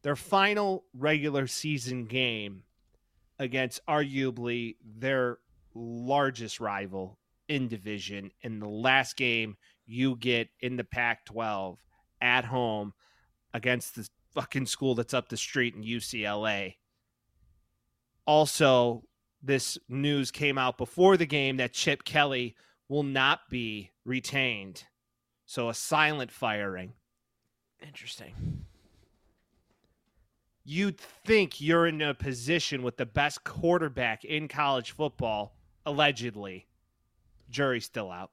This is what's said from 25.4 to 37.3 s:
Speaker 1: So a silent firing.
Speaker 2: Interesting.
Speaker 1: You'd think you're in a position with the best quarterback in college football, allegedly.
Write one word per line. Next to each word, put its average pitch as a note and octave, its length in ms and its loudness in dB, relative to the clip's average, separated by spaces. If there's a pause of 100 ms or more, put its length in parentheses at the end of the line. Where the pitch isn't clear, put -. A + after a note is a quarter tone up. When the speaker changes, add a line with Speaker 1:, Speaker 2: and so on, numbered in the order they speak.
Speaker 1:
So A#2 220 -4
a A2+ 40 -4
silent D3+ 580 0
firing. G#2 600 -4 (880)
Speaker 2:
Interesting. - 840 -10 (2000)
Speaker 1:
You'd F3+ 340 0
think - 600 2
you're E3 280 6
in D#3 160 -2
a C#3+ 100 0
position C3 720 -2
with B2 140 -4
the A#2 100 -4
best C#3+ 360 0
quarterback C#3 800 0
in D3+ 240 -4
college C3+ 440 0
football, A2+ 640 -4 (320)
allegedly. A2+ 800 0 (840)